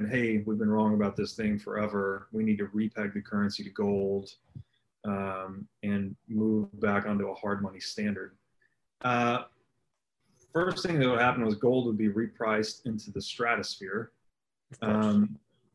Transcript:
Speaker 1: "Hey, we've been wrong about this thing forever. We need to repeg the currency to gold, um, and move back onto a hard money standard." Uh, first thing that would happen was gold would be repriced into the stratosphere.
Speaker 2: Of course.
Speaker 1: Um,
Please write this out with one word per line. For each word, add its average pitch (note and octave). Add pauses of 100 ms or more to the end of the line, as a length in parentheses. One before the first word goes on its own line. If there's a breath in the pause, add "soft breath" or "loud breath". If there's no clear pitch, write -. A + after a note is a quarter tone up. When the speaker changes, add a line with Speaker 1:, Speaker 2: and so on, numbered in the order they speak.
Speaker 1:
"Hey, A#2
we've G#2+
been A2
wrong G#2+
about G2+
this -
thing G#2+
forever. G2+
We A2
need G#2+
to G2+
repeg G#2+
the G#2
currency G2+
to G2+
gold, G2 (760 loud breath)
um, G2 (160)
and G2+ (120)
move G#2+ (140)
back G2+
onto G2+
a F#2+
hard G2+
money F#2
standard." G2+ (680)
Uh, A#2+ (1080)
first F3+
thing E3
that B2+
would A#2+
happen B2
was G#2+
gold B2
would A2
be G#2+
repriced G#2+
into G#2+
the G2
stratosphere. G#2+ (600)
Speaker 2:
Of -
course. G#2+
Speaker 1:
Um, G#2 (360)